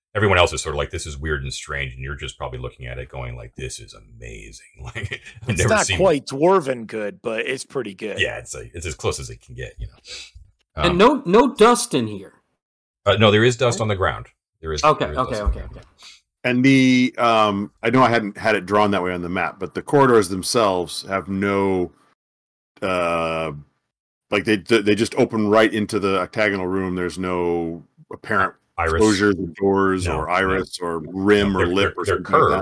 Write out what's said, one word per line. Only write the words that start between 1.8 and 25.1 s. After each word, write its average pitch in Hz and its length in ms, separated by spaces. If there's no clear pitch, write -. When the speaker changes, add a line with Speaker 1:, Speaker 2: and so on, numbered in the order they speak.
Speaker 1:
and 65 80
you're 69 140
just 69 220
probably 65 200
looking 62 280
at 62 140
it 62 100
going 62 260
like, 58 200
"This 64 260
is - 120
amazing." 53 760
<laughs> - 120
Like, 107 400
I've - 60
Speaker 2:
It's 95 80
Speaker 1:
never 127 160
Speaker 2:
not 202 140
Speaker 1:
seen 92 100
Speaker 2:
quite 165 280
dwarven 135 600
good, 104 340
but 113 240
it's 131 200
pretty 110 280
good. 95 240
Speaker 1:
Yeah, - 200
it's - 180
like, 58 180
it's 82 120
as 80 100
close - 240
as 64 100
it - 120
can - 120
get, 60 240
you 52 100
know. - 100
Speaker 3:
And 170 140
Speaker 1:
Um, 175 60
Speaker 3:
no, 247 280
no 226 280
dust 233 400
in 120 140
here. 98 280
Speaker 1:
uh, 98 120
no, 107 120
there 107 140
is 123 140
dust 117 220
Speaker 3:
Right? - 40
Speaker 1:
on 107 60
the 104 80
ground. 71 300
There 80 100
is, 76 140
Speaker 3:
Okay, 151 180
Speaker 1:
there - 80
is 127 60
Speaker 3:
okay, 127 140
Speaker 1:
dust 107 120
on 104 80
the 101 60
Speaker 3:
okay, 95 100
Speaker 1:
ground. - 120
Speaker 3:
okay. - 60
Speaker 4:
And 123 180
the, 131 540
um, 107 560
I 117 60
know 131 140
I 117 60
hadn't 110 280
had 110 180
it 92 100
drawn 104 260
that 92 120
way 90 80
on 87 100
the 87 60
map, 87 320
but 92 140
the - 80
corridors 120 480
themselves 92 800
have 95 180
no, 98 640
uh, 85 720
like, 101 140
they, 107 120
they 104 380
just 107 200